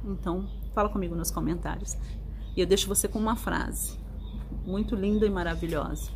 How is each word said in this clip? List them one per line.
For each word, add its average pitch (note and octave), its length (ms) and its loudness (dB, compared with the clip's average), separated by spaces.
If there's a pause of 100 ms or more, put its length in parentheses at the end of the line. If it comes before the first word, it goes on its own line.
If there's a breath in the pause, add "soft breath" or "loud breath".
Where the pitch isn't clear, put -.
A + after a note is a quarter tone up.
Então, F#3+ 460 -2 (240)
fala G#3 160 4
comigo F#3 260 0
nos E3 160 0
comentários. E3 640 -2 (640 loud breath)
E - 20 -2
eu F3+ 80 4
deixo F#3+ 220 6
você G3+ 180 2
com G#3+ 120 0
uma A3 180 2
frase - 600 -2 (680)
muito G3+ 280 0
linda G#3 320 4
e G#3 40 6
maravilhosa E3 880 0